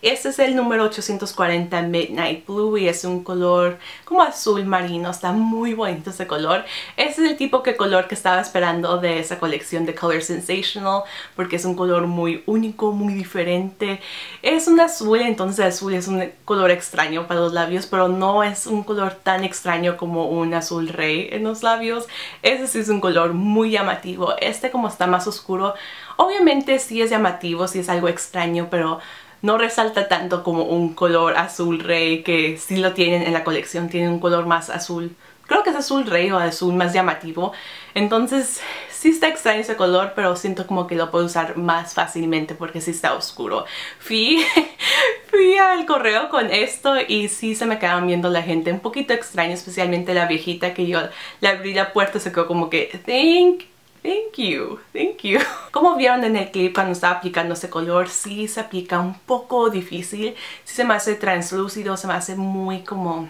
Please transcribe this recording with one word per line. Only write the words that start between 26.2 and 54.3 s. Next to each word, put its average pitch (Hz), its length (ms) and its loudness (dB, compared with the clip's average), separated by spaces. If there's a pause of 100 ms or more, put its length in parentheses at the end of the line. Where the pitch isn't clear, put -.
sí 226 240 -4
es 226 80 2
llamativo, 180 580 0
sí 185 100 -4
es 180 100 -4
algo 175 200 2
extraño, 170 640 -2
pero 165 280 0 (440)
no 214 160 2
resalta 220 500 0
tanto 180 340 0
como 165 220 0
un 165 300 0
color 170 420 4
azul 170 440 -2
rey 165 420 0
que 160 360 0
sí - 180 -4
lo 185 160 2
tienen 175 300 2
en 170 100 0
la 160 120 0
colección. 165 440 -4
Tienen 175 220 0
un 170 100 -2
color 170 260 2
más 170 240 0
azul, 170 440 -6 (320)
creo 392 160 4
que 392 80 2
es 311 60 -2
azul 269 300 -2
rey 180 240 0
o 190 80 2
azul 175 360 0
más 180 180 2
llamativo. 170 600 -2 (420)
Entonces 233 640 0 (420)
sí 311 80 6
está 320 160 2
extraño 220 340 2
ese 220 160 -4
color, 190 380 4
pero 185 220 2
siento 185 300 -4
como 180 200 -2
que 175 80 -6
lo 165 160 0
puedo 170 160 2
usar 170 300 -2
más 170 360 0
fácilmente 160 600 -2
porque 165 260 -8
sí 165 120 -4
está 160 220 0
oscuro. 107 500 -4 (340)
Fui, 240 460 2 (420)
<laughs> 523 440 0
fui 381 280 6
al 370 280 6
correo 254 420 2
con 233 240 0
esto 254 420 2 (140)
y 208 200 0
sí 220 280 -4
se 233 100 -2
me 220 140 -2
quedaron 180 260 2
viendo 175 240 2
la 170 120 2
gente 165 280 -2
un 185 80 -2
poquito 233 340 -4
extraño, 175 420 -2
especialmente 180 600 -2
la 175 120 4
viejita 170 460 -2
que 180 140 -2
yo 175 140 0 (400)
le 202 80 4
abrí 196 260 -2
la 196 180 0
puerta 202 260 2
y - 20 -4
se 190 100 -4
quedó 170 160 2
como 170 240 -2
que, 165 200 0 (140)
"Thank, 339 600 6 (380)
thank 427 340 -4